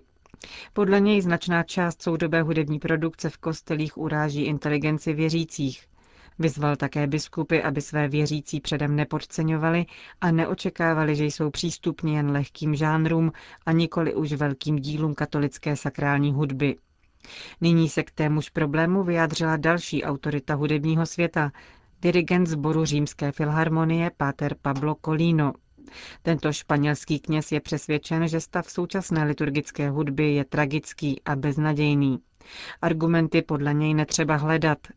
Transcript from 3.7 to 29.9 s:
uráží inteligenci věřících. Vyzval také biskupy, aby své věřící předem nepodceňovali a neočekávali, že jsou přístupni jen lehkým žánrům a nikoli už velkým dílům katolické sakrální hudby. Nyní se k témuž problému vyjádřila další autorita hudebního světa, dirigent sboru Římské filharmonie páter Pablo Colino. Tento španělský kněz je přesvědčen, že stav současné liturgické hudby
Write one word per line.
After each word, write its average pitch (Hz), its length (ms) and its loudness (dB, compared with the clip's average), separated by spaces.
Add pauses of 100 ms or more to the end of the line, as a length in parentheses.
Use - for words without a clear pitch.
uráží 151 460 -2
inteligenci 151 680 0
věřících. 156 720 -2 (540)
Vyzval 147 360 0
také 143 320 -2
biskupy, 151 560 -2
aby 147 180 -2
své 147 260 -2
věřící 151 540 -2
předem 147 340 0
nepodceňovali 160 920 0 (360)
a 175 100 4
neočekávali, 165 840 0
že 151 100 0
jsou 151 240 -2
přístupni 156 640 -2
jen 147 160 2
lehkým 143 440 -2
žánrům 160 560 2 (340)
a 160 60 0
nikoli 165 440 2
už 151 180 -2
velkým 147 420 0
dílům 151 400 -2
katolické 147 600 -2
sakrální 143 560 0
hudby. 139 440 0 (840)
Nyní 165 280 4
se 151 140 -2
k - 80 -20
témuž 151 380 0
problému 165 540 2
vyjádřila 165 540 0
další 160 460 0
autorita 147 500 -4
hudebního 151 520 0
světa, 160 460 0 (500)
dirigent 175 460 2
sboru 156 380 0
Římské 143 460 -2
filharmonie 160 840 0
páter 143 440 -2
Pablo 143 340 -2 (100)
Colino. 156 480 2 (680)
Tento 151 320 0
španělský 147 640 0
kněz 156 320 -2
je 151 80 0
přesvědčen, 156 680 -2
že 160 120 -2
stav - 300 -6
současné 175 540 -2
liturgické 147 680 -2
hudby 147 440 0